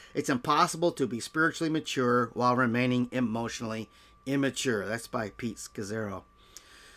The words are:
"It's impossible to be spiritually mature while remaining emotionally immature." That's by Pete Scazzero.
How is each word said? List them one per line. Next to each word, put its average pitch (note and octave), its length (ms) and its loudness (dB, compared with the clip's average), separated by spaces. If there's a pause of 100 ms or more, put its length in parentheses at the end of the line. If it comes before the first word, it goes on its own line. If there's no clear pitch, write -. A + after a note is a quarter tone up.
(140)
"It's C#3+ 160 -2
impossible D#3+ 640 2
to C#3+ 160 0
be A2+ 140 -4
spiritually D#3+ 500 0
mature B2 640 2
while B2 240 2
remaining B2 540 2
emotionally A2+ 800 -4 (360)
immature." C3 600 0
That's A2+ 220 -6
by A2+ 220 -4
Pete A2+ 280 -8
Scazzero. G2+ 680 -8 (720)